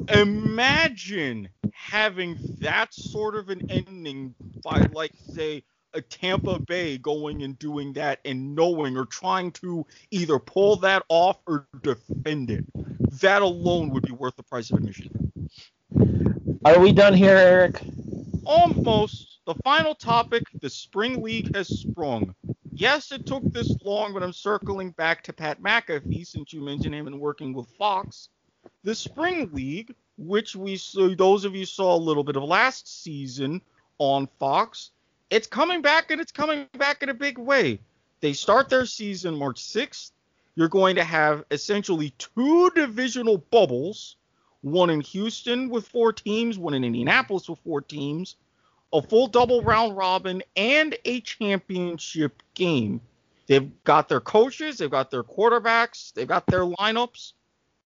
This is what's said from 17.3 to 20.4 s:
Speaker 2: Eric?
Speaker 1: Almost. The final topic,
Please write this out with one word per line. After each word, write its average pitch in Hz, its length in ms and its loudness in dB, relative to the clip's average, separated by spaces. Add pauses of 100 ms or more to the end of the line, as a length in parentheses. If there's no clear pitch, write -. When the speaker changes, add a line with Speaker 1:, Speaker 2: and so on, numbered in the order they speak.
Speaker 2:
Eric? 185 440 6 (640)
Speaker 1:
Almost. 247 1000 2
The 165 160 -4
final 302 320 2
topic, 233 480 0 (180)